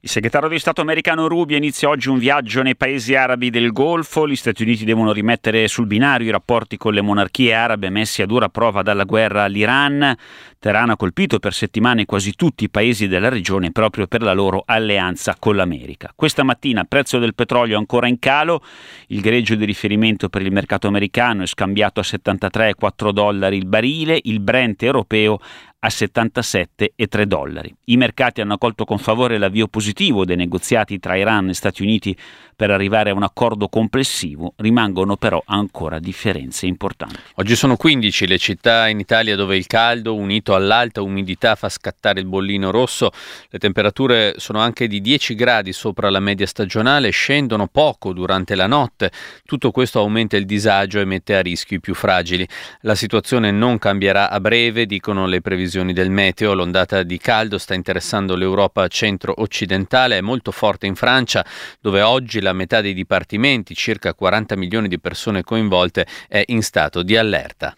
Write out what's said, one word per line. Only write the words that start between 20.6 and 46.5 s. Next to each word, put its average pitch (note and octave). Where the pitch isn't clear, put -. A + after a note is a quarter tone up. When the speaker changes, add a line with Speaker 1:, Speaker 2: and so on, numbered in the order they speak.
Speaker 1:
americano G2+
è -
scambiato G2+
a F#2
settantatré G#2
e F#2
quattro G#2
dollari G2+
il F#2+
barile, D3
il A2
Brent A2+
europeo A2
a -
settantasette G#2+
e A2
tre G#2
dollari. D2+
I A#2+
mercati B2
hanno G#2
accolto A2
con G#2
favore A#2
l'avvio G2+
positivo G#2+
dei F2+
negoziati F2+
tra F#2
Iran G2+
e F#2
Stati -
Uniti G2
per G#2
arrivare G2+
a G2
un G2+
accordo G#2
complessivo. F#2+
Rimangono G2+
però F#2
ancora E2+
differenze E2
importanti. -
Speaker 2:
Oggi G2+
sono C3
quindici A2
le F#2
città A2+
in G#2+
Italia A2
dove G2
il F#2
caldo, A2+
unito G2+
all'alta G#2
umidità, G2
fa G2+
scattare G2
il F#2+
bollino G2
rosso. A#2+
Le G#2
temperature G#2+
sono G#2+
anche A#2
di G2+
dieci B2
gradi A2
sopra G2+
la F#2+
media G2
stagionale, A2+